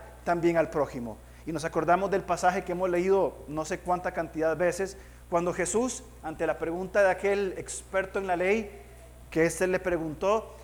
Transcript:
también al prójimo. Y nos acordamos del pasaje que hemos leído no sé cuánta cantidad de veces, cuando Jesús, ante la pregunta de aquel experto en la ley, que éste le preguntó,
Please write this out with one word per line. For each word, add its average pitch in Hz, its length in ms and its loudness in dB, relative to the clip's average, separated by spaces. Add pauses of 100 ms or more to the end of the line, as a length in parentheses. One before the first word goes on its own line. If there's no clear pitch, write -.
(220)
también 170 360 2
al 156 120 2
prójimo. 123 460 -2 (280)
Y 156 60 -8
nos 151 140 -4
acordamos 175 480 2
del 190 100 2
pasaje 180 400 0
que - 80 -6
hemos 180 180 0
leído 180 460 4 (140)
no 156 160 -4
sé 175 160 -6
cuánta 175 320 -2
cantidad 160 380 -2
de 156 140 0
veces, 180 320 -2 (320)
cuando 175 240 2
Jesús, 214 520 -2 (180)
ante 160 240 -4
la 156 100 0
pregunta 180 460 0
de 190 80 6
aquel 196 460 2
experto 190 640 -4
en 196 80 -4
la 180 80 2
ley, 202 340 2 (580)
que 160 160 2
éste 170 220 0
le 185 140 0
preguntó, 180 840 -2